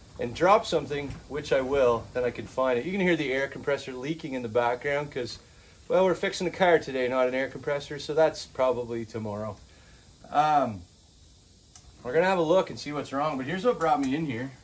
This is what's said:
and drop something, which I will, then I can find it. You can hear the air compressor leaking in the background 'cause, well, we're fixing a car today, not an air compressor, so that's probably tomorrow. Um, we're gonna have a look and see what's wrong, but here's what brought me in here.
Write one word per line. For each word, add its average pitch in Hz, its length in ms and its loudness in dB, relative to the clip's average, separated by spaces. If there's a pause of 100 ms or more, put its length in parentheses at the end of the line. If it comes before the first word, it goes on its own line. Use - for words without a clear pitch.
(200)
and 120 140 -6
drop 190 320 4
something, 143 440 -2 (180)
which 147 240 -8
I 135 100 6
will, 127 520 2
then 127 100 -2
I 120 80 0
can 110 160 -10
find 131 320 0
it. 143 60 -4
You 180 60 -2
can 196 100 -2
hear 180 140 4
the 139 180 -2
air 135 140 0
compressor 135 460 -4
leaking 143 400 -6
in 127 100 -4
the 113 60 -6
background 123 640 0
'cause, 120 280 -6 (480)
well, 180 180 4
we're 175 100 2
fixing 190 320 -2
a 160 40 0
car 175 280 6
today, 131 280 -2
not 127 200 2
an 127 60 -2
air 131 160 -2
compressor, 143 500 -6
so 147 140 -6
that's 156 320 2
probably 120 580 -2
tomorrow. 107 540 -8 (720)
Um, 139 540 2 (1160)
we're 127 120 -6
gonna 170 140 4
have 190 120 2
a 165 40 2
look 170 260 4
and 120 100 -10
see 147 140 -8
what's 135 180 -6
wrong, 143 240 -2
but 131 100 -6
here's 185 200 -4
what 240 120 2
brought 156 220 2
me 135 160 0
in 165 100 -2
here. 131 280 -6 (100)